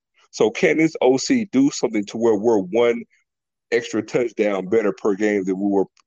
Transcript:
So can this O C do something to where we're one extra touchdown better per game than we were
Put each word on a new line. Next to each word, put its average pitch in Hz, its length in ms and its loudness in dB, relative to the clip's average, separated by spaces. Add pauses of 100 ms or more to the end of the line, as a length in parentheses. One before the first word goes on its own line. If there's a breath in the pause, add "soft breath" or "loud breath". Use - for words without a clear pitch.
(320 soft breath)
So 110 200 0
can 156 260 0
this 160 240 0
O 127 160 4
C 123 340 0
do 139 200 4
something 110 340 -4
to - 120 -10
where 113 180 2
we're 107 240 0
one 117 440 0 (680)
extra 113 320 -2
touchdown 104 640 -2
better 104 260 2
per 104 220 -2
game 104 280 0
than 95 160 -2
we 101 80 -2
were 98 180 2 (220)